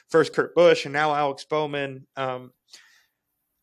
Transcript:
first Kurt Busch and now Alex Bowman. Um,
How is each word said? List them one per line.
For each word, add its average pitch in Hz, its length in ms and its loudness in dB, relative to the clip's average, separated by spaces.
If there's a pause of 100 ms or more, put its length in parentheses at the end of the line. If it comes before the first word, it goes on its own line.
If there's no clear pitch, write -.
first 160 240 2
Kurt - 220 -2
Busch 165 300 4
and 139 80 -10
now 151 200 0
Alex 143 320 -2
Bowman. 143 680 -6
Um, 127 380 -8 (1080)